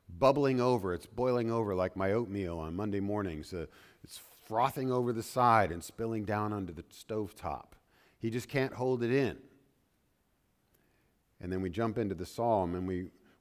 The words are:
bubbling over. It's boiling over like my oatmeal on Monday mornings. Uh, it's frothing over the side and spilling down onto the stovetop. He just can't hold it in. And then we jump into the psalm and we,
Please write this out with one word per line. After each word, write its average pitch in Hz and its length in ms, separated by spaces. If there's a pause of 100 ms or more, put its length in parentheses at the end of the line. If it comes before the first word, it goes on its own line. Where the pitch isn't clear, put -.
(200)
bubbling 135 420
over. 110 320
It's 82 140
boiling 120 420
over 113 240
like 92 220
my 98 160
oatmeal 98 480
on 80 160
Monday 101 240
mornings. 98 540
Uh, 82 120 (380)
it's - 180 (260)
frothing 131 440
over 123 200
the 110 120
side 113 480
and 85 120
spilling 113 420
down 107 280
onto 95 200
the 82 100
stovetop. - 920 (460)
He 113 100
just 117 180
can't 131 260
hold 123 280
it 117 100
in. 131 260 (2000)
And 92 100
then 92 100
we 92 100
jump 110 260
into 104 160
the 87 120
psalm 101 500
and 92 120
we, 92 180 (360)